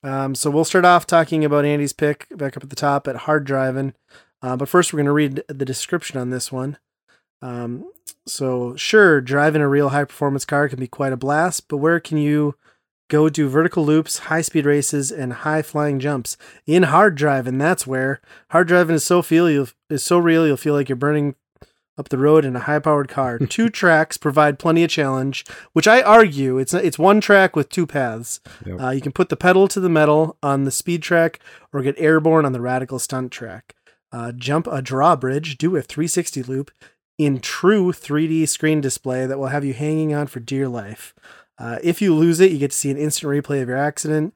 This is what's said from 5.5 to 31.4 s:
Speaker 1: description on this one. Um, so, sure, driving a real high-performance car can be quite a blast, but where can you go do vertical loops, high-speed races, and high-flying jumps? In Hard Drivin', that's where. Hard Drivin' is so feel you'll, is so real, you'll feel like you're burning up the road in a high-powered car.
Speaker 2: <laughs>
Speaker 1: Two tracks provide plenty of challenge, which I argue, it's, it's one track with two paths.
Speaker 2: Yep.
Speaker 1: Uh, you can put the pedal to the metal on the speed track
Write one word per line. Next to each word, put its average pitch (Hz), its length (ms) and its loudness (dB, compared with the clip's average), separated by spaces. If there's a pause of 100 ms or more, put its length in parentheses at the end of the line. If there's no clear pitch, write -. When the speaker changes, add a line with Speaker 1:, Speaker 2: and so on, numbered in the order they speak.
Speaker 1:
description - 540 -8
on 123 100 -6
this 127 220 -8
one. 135 260 -8 (640)
Um, 123 500 -12 (340)
so, 127 520 -4
sure, 180 420 4
driving 143 420 0
a 143 60 2
real 143 220 2
high-performance 139 560 -4
car 147 240 0
can 127 100 -10
be 127 80 -8
quite 135 240 -4
a 131 60 -6
blast, 147 500 -2
but 151 100 -6
where 160 220 -2
can 156 180 -6
you 147 380 0 (540)
go 151 180 4
do 147 220 0
vertical 160 360 0
loops, 156 340 0
high-speed 160 460 -2
races, 143 460 -2
and 131 220 -8
high-flying 147 640 -4
jumps? 135 380 -6 (280)
In 175 180 4
Hard 165 340 4
Drivin', 135 400 -2
that's 165 280 0
where. 131 360 -4 (300)
Hard 170 180 4
Drivin' 170 260 4
is 151 80 0
so 180 180 2
feel 165 300 2
you'll, 139 160 0 (220)
is - 160 -4
so 175 140 4
real, 165 280 4
you'll 139 80 2
feel 147 180 -2
like 143 140 0
you're 147 80 -2
burning 143 400 0 (640)
up 147 100 -12
the 135 100 -4
road 147 280 6
in 127 100 -4
a 123 60 -6
high-powered 147 480 0
car. 127 300 -4
Speaker 2:
<laughs> 131 100 -2
Speaker 1:
Two 226 180 0
tracks 165 480 2
provide 147 420 2
plenty 165 280 2
of 160 40 -2
challenge, 135 560 -4 (280)
which 156 140 4
I 240 140 8
argue, 143 560 6
it's, 131 160 -2
it's 175 240 0
one 196 220 6
track 196 380 4
with 143 100 0
two 175 180 -2
paths. 120 540 -6 (260)
Speaker 2:
Yep. 92 160 -10
Speaker 1:
Uh, 127 100 -4
you 135 100 -4
can 139 100 -6
put - 160 0
the - 80 -2
pedal 185 320 4
to 190 140 -4
the 185 80 0
metal 156 520 2
on 139 220 0
the 131 80 -2
speed 170 320 -4
track 165 380 0 (320)